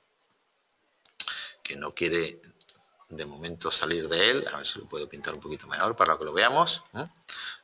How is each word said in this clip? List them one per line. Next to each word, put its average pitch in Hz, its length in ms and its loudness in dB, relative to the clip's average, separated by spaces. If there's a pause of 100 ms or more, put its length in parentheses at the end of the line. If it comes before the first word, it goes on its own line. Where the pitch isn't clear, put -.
(1600)
que - 140 -6
no 71 180 -8
quiere 82 480 0 (680)
de 78 180 -8
momento 78 460 -4
salir 80 360 0
de 87 220 6
él. 135 220 2
A 73 60 -6
ver 73 80 -6
si - 120 -4
lo 71 100 -14
puedo 73 200 -6
pintar 73 260 -8
un 73 60 -12
poquito 76 260 -10
mejor 101 300 0
para 80 200 6
que 78 80 -6
lo 76 80 -6
veamos, 127 520 4 (100)
¿eh? 120 100 -6 (600)